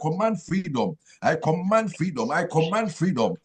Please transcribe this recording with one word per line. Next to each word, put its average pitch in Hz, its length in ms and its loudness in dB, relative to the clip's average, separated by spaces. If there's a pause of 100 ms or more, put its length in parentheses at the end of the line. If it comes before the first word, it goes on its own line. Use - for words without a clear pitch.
command 185 420 -2
freedom. 151 540 -2 (260)
I 160 140 2
command 185 600 2
freedom. 143 340 -2
I 180 140 0
command 175 500 0
freedom. 127 500 0